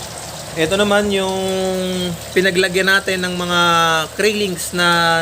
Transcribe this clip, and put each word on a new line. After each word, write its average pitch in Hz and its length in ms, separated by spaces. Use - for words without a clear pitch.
Ito 160 160
naman 202 400
yung 190 240
pinaglagyan 185 560
natin 190 320
ng 180 160
mga 175 220
kraylings 202 560
na 170 480